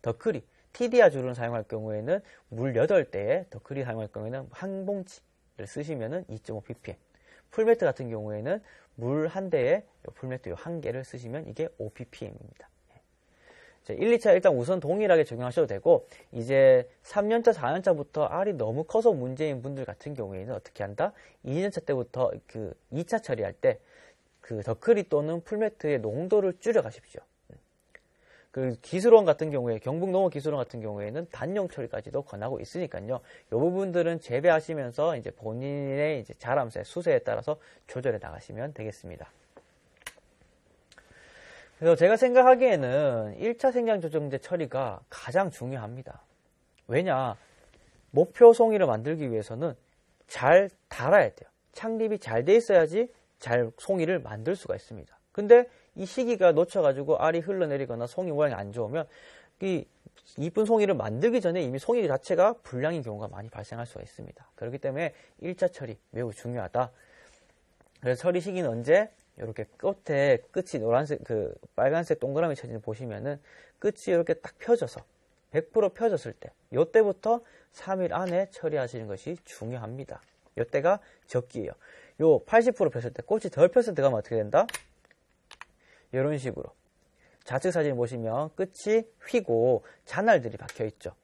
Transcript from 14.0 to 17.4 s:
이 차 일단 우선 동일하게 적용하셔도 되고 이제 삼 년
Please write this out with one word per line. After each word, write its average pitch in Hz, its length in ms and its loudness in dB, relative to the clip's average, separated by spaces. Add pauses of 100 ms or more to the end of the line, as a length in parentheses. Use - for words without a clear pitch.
이 233 60 4
차 214 140 6
일단 180 220 6
우선 135 260 0
동일하게 175 440 4
적용하셔도 123 420 -2
되고 120 400 4 (260)
이제 131 560 6 (140)
삼 208 260 -2
년 233 140 2